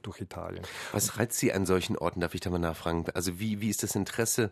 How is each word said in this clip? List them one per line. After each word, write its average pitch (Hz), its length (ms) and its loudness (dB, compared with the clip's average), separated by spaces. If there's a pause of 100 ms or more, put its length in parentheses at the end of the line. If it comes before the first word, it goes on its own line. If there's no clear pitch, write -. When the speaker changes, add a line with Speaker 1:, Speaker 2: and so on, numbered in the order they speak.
Speaker 1:
durch - 180 -10
Italien. 90 440 -8 (280)
Speaker 2:
Was - 260 2
reizt - 200 2
Sie - 140 4
an 95 140 2
solchen 92 300 4
Orten, 87 240 -2
darf 85 140 0
ich 87 60 -4
da 92 100 -2
mal 87 80 2
nachfragen? 85 460 0 (100)
Also 87 240 -2
wie, 104 220 -2
wie 110 80 0
ist - 140 0
das 107 120 0
Interesse 110 580 2